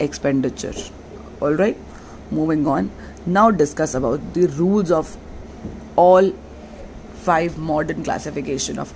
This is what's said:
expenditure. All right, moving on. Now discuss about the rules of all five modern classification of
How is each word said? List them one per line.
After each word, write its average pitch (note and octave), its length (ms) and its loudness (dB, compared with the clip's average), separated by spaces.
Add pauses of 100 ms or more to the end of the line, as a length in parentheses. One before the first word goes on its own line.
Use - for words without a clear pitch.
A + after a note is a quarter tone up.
expenditure. C#3 760 -2 (640)
All D3 120 2
right, F#3+ 260 2 (540)
moving D#3 340 2
on. E3+ 240 0 (360)
Now G3+ 260 6
discuss D#3 420 2
about C3 400 -2
the F3 140 4
rules F3 420 2
of D#3 260 0 (760)
all F#3 380 8 (840)
five E3 420 0
modern D#3 460 -2
classification C#3 800 -4
of C#3+ 160 -10